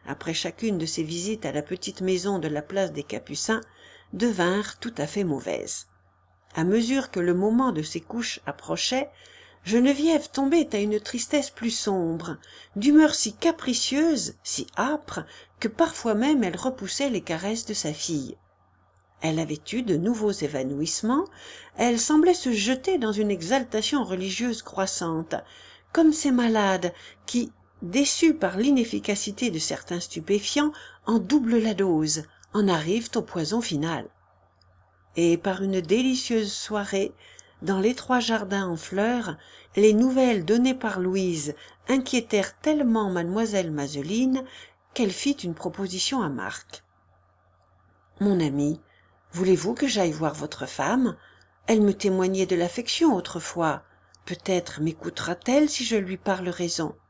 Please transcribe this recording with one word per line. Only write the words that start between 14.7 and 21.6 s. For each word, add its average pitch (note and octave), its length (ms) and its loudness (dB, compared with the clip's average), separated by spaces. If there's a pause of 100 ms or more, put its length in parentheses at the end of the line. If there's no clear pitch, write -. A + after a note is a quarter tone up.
âpre, B3+ 480 -4 (340)
que A#3 80 -4
parfois A#3 480 0
même C4 280 4
elle F3 140 -2
repoussait C4 520 -4
les G#3+ 120 -2
caresses G3 440 -4
de G#3+ 80 -6
sa D#3 200 -2
fille. D3 440 -6 (840)
Elle D#3+ 180 0
avait D3+ 200 -4 (140)
eu B3 80 -2
de F#3+ 160 0
nouveaux G#3+ 340 0
évanouissements, D3+ 920 -2 (500)